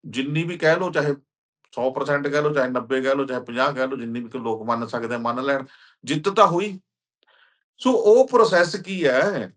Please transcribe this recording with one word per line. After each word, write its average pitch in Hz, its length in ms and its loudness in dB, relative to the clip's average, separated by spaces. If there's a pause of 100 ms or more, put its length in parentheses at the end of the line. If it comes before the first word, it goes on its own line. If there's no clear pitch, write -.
ਜਿੰਨੀ 151 380 -4
ਵੀ 175 140 -6
ਕਹਿ 160 180 2
ਲਓ, 180 140 -4
ਚਾਹੇ 147 240 -2 (600)
ਸੌ 127 180 -2
ਪਰਸੈਂਟ 143 360 -2
ਕਹਿ 147 140 0
ਲਓ, 147 120 0
ਚਾਹੇ 127 140 0
ਨੱਬੇ 127 340 -2
ਕਹਿ 135 120 0
ਲਓ, 139 100 -2
ਚਾਹੇ 127 160 -6
ਪੰਜਾਹ 127 320 -2
ਕਹਿ 131 160 -2
ਲਓ, 131 80 -6
ਜਿੰਨੀ 117 240 -8
ਵੀ 117 80 -12
ਕੋਈ 123 120 -10
ਲੋਕ 113 220 -4
ਮੰਨ 117 240 -2
ਸਕਦੇ 117 300 -6
ਮੰਨ 117 280 -4
ਲੈਣ, 139 200 -2 (400)
ਜਿੱਤ 170 240 -2
ਤਾਂ 202 180 6
ਹੋਈ। 185 340 -2 (1000)
ਸੋ 262 140 2
ਉਹ 233 360 6
ਪ੍ਰੋਸੈਸ 185 480 4
ਕੀ 180 300 -4
ਹੈ? 131 500 0